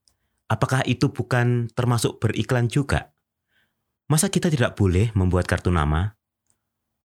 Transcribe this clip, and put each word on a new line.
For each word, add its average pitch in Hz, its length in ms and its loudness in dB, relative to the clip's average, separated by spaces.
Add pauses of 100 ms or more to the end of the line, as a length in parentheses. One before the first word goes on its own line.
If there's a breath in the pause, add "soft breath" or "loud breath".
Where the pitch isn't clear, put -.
(500)
Apakah 131 320 0
itu 131 320 0
bukan 120 640 -2
termasuk 120 400 0
beriklan 117 480 0
juga? - 480 -2 (960)
Masa 156 160 2
kita 190 240 0
tidak 123 240 0
boleh 98 400 2
membuat 92 320 2
kartu 92 240 -2
nama? 82 480 0 (880)